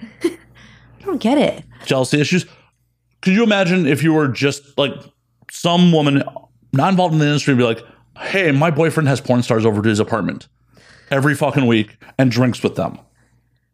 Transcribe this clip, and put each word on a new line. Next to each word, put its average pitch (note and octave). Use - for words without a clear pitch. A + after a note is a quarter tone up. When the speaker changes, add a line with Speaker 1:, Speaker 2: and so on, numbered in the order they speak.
Speaker 1:
<laughs> -
I -
don't F#4
get B3+
it. -
Speaker 2:
Jealousy C3+
issues. E3
Could F#3+
you A3+
imagine F#3+
if C3
you D#3+
were D#3
just, C3+
like, C#3
some F3
woman C#3+
not C#3+
involved F3+
in D#3
the D3
industry D3
be A#2+
like, A2+
"Hey, F#3
my D3
boyfriend D#3
has C3+
porn B2
stars A2
over G#2+
to A2
his G#2
apartment F2
every C#3
fucking C#3
week A2
and C3
drinks A#2+
with -
them." -